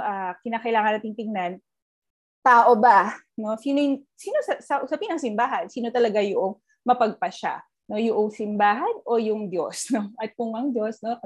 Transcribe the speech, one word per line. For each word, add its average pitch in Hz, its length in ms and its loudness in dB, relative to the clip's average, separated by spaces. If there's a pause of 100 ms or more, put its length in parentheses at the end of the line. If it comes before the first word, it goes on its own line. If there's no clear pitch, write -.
ah, 190 400 -4
kinakailangan 226 560 0
nating 214 160 -10
tingnan, 208 380 -6 (920)
tao 240 320 8
ba, 208 400 6 (240)
no? 214 180 -6
Sino 277 220 -2
yung, 277 180 2 (220)
sino 539 240 -2
sa, - 160 -4
sa - 240 -4
usapin 320 320 -6
ng 330 80 -4
simbahan? 220 480 -2
Sino 240 240 -6
talaga 226 260 2
yung 196 380 -2 (240)
mapagpasya? 233 800 -2 (280)
No, 214 80 -4
yung 214 320 0
simbahan 208 720 0
o 233 160 0
yung 214 320 -2
Diyos, - 440 -6
no? 147 240 -4
At 214 160 -8
kung 226 200 -6
ang 254 200 -4
Diyos, 226 280 -4
no, 233 240 -6